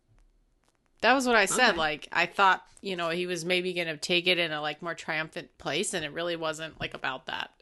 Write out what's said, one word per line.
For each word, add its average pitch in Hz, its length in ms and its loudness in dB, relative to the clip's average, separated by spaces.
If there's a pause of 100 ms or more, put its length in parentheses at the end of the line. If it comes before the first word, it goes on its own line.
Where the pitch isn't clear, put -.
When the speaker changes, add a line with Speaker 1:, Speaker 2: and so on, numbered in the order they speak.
(1000)
Speaker 1:
That 233 120 6
was 269 120 2
what 247 100 4
I 202 100 6
said. 202 260 4
Speaker 2:
Okay. 175 80 0
Speaker 1:
Like, 151 320 -2
I 170 160 2
thought, 185 360 4 (180)
you 190 140 -6
know, 170 140 -2
he 180 160 -2
was 175 180 -4
maybe 180 300 0
gonna 165 240 -4
take 175 300 0
it 180 100 4
in 165 140 0
a, 151 100 -4
like, 151 220 -6
more 165 100 -6
triumphant 160 640 -6
place, 165 380 -2
and 156 100 -2
it 143 80 -8
really 170 220 -4
wasn't, 156 440 -6
like, 160 140 -6
about 131 320 -6
that. - 240 -6 (120)